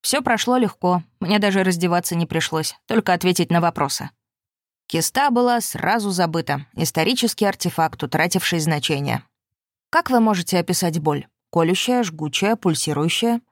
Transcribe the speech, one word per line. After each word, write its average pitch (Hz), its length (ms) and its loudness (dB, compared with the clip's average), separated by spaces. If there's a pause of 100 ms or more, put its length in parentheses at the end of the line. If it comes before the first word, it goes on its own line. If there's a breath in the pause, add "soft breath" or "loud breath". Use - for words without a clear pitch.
Все 277 220 0
прошло 240 340 2
легко, 180 460 0 (160)
мне 202 180 0
даже 196 260 2
раздеваться 175 520 0
не 170 100 0
пришлось, 160 500 -4 (120)
только 214 260 2
ответить 175 380 0
на 170 100 2
вопросы. 147 480 -2 (760)
Киста 254 420 0
была 240 320 2
сразу 208 480 -2
забыта, 165 640 -2
исторический 214 720 0
артефакт, 170 560 -2
утративший 170 580 0
значение. 147 640 -2 (680)
Как 330 180 2
вы 254 100 4
можете 196 380 2
описать 170 400 0
боль? 147 300 0 (240)
Колющая, 190 500 2
жгучая, 165 540 -2
пульсирующая? 170 840 0 (100)